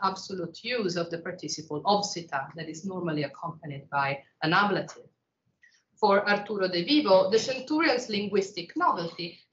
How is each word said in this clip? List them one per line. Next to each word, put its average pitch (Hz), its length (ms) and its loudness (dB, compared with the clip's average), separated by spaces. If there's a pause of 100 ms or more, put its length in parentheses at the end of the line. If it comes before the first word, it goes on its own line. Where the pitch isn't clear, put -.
absolute 190 600 -6
use 220 320 -2
of 170 160 -2
the 165 80 -4
participle 151 640 -8
obsita 170 720 -2
that 160 120 -10
is 156 160 -12
normally 175 380 -4
accompanied 143 680 -10
by 139 320 -2 (180)
an 156 120 2
ablative. 196 540 0 (880)
For 202 300 4
Arturo 202 400 0
de 175 160 0
Vivo, 190 460 6
the 220 100 4
centurion's 262 680 0
linguistic 202 680 -2
novelty 175 640 -2 (140)